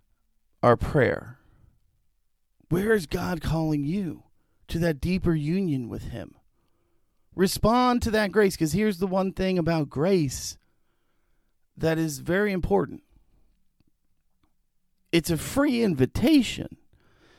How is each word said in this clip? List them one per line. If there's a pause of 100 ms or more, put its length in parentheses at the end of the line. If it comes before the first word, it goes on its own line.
(640)
our
prayer. (1300)
Where
is
God
calling
you (460)
to
that
deeper
union
with
him? (1000)
Respond
to
that
grace,
'cause
here's
the
one
thing
about
grace (1200)
that
is
very
important. (2000)
It's
a
free
invitation, (600)